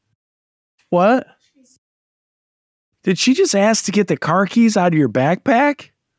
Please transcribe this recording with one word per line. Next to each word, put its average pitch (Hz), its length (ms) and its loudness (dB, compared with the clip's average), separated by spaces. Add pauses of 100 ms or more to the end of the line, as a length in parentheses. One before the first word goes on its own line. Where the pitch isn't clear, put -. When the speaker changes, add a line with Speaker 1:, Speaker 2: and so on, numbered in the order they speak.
(880)
Speaker 1:
What? 208 400 0 (1800)
Speaker 2:
Did - 120 0
she 254 160 0
just 370 220 0
ask 208 300 0
to 190 80 -6
get 202 160 0
the 156 80 -2
car 180 300 -2
keys 226 300 0
out 180 160 0
of 156 60 0
your 135 100 2
backpack? 233 840 -2 (280)